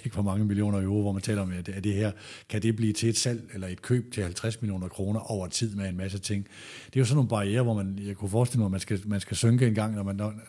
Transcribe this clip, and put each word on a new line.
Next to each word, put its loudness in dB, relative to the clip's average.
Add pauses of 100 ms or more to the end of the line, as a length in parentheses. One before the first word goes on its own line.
ikke, -6
hvor 0
mange 2
millioner 2
euro, 2
hvor 2
man -2
taler 0
om, -2
at, -6
at -6
det 2
her, 2 (380)
kan -2
det 2
blive 2
til 2
et 0
salg -2 (120)
eller -6
et -8
køb 0
til -2
halvtreds -4
millioner -2
kroner -2
over -4
tid -2
med -2
en -4
masse -4
ting? -4 (380)
Det -6
er 4
jo 6
sådan 4
nogle 4
barrierer, 2
hvor 4
man, -2
jeg -4
kunne -4
forestille 2
mig, 4
at 2
man 0
skal, -2
man 0
skal -6
synke 6
en 2
gang, 0
når -2
man, -2
når, -2 (160)